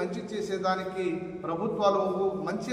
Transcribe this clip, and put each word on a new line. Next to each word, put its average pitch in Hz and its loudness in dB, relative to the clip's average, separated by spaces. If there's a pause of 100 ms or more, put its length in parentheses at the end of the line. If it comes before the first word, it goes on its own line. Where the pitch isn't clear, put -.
మంచి 180 -2 (100)
చేసేదానికి 190 0 (400)
ప్రభుత్వాలు 196 2 (460)
మంచి 214 -2